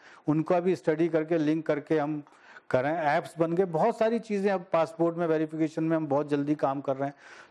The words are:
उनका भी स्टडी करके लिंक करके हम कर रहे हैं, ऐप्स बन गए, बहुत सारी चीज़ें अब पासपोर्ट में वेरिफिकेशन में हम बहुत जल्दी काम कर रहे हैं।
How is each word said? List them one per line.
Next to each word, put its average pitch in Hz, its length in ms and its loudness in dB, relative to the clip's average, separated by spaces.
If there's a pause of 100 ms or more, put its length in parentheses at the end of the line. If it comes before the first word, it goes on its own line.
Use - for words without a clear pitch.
(280)
उनका 156 320 2
भी 175 160 2
स्टडी 160 340 0
करके 160 280 0
लिंक 156 280 0
करके 151 340 0
हम 147 240 -4 (480)
कर 127 120 2
रहे 147 80 -2
हैं, 160 120 -4
ऐप्स 151 360 0
बन 165 140 2
गए, 190 120 2
बहुत 180 320 0
सारी 226 220 2
चीज़ें 202 320 -2
अब 185 220 -2
पासपोर्ट 165 440 0
में 170 100 0
वेरिफिकेशन 156 560 -2
में 160 140 0
हम 156 100 -4
बहुत 143 220 0
जल्दी 147 260 0
काम 139 260 -2
कर 135 140 -2
रहे 139 120 -4
हैं। 143 80 -10 (360)